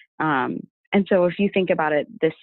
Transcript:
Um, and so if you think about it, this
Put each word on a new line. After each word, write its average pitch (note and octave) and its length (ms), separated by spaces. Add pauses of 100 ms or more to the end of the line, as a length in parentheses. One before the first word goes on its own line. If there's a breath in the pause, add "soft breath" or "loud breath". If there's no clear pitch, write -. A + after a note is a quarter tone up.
(200 loud breath)
Um, C#3+ 420 (320)
and G3 160
so F3+ 160
if F3 140
you G3+ 140
think F#3 160
about D#3+ 220
it, D3 160 (140)
this D#3+ 220